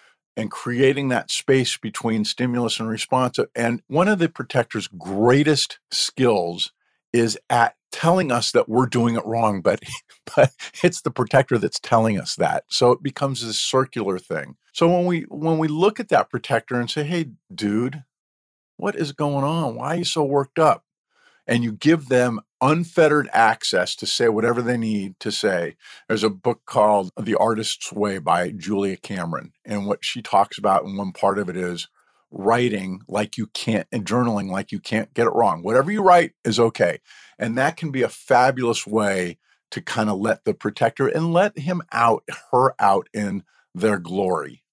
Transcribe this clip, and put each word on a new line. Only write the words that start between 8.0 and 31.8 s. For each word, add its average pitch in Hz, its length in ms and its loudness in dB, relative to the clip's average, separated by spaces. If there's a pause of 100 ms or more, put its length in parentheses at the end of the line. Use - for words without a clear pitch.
us 120 200 -2
that - 180 2
we're 123 160 4
doing 117 300 2
it - 100 -4
wrong, 110 360 0
but, 95 200 2 (240)
<laughs> - 300 -20
but 135 160 6 (320)
it's 175 180 0
the 139 100 -4
protector 127 460 2
that's - 220 -4
telling 113 400 2
us - 160 -8
that. 80 320 0
So 123 240 2
it - 100 0
becomes 135 440 -6
this 110 120 -6
circular 110 640 -2
thing. 71 380 -8 (160)
So 170 140 4
when 180 180 4
we, 175 240 0
when 156 280 0
we 156 100 2
look 175 320 0
at 214 100 -10
that 107 200 2
protector 123 500 -4
and 123 100 -4
say, 151 140 -4
"Hey, 156 280 -4 (220)
dude, 117 500 -2 (720)
what - 180 -4
is 147 160 -4
going 143 320 -2
on? 147 320 -2
Why 135 200 -4
are - 20 -2
you 175 80 -4
so 156 180 -2
worked 139 360 0
up?" 151 260 4 (640)
And 120 160 2
you 117 80 -2
give 143 380 2
them 123 320 2 (200)
unfettered 156 720 2
access 110 640 2
to - 100 -10
say 117 240 2
whatever 113 320 2
they 120 160 -2
need 104 440 -4
to 107 100 -6
say. 87 440 -2 (320)
There's - 160 -2
a 110 60 2
book 117 380 -4
called 104 420 2 (100)
The 104 160 -2
Artist's 110 560 -2
Way 101 280 -2
by 87 320 0
Julia 98 460 -4
Cameron. 85 560 -8 (120)
And 101 220 -6
what - 180 -4
she - 160 -8
talks - 380 0
about 98 240 2
in 98 120 -10
one 95 160 -6
part 98 280 0
of 92 100 -4
it 87 80 -8
is 87 300 -6 (440)